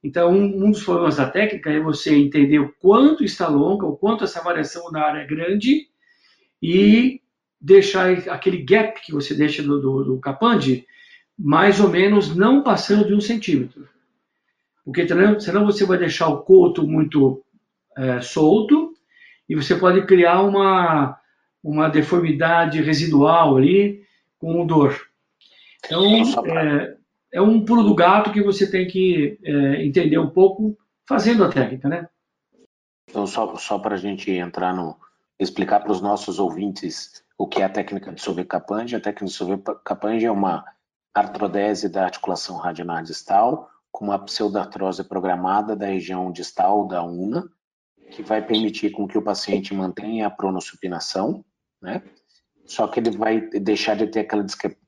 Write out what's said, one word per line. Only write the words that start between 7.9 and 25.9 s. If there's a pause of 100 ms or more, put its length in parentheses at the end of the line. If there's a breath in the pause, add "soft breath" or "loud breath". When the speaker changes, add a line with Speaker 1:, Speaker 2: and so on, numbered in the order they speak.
Speaker 1:
aquele
gap
que
você
deixa
do,
do,
do
capande (520 soft breath)
mais
ou
menos
não
passando
de
um
centímetro. (960)
Porque
senão,
senão
você
vai
deixar
o
coto
muito, (520)
é,
solto (540 soft breath)
e
você
pode
criar
uma, (440)
uma
deformidade
residual
ali (360 soft breath)
com
o
dor. (760 soft breath)
Então,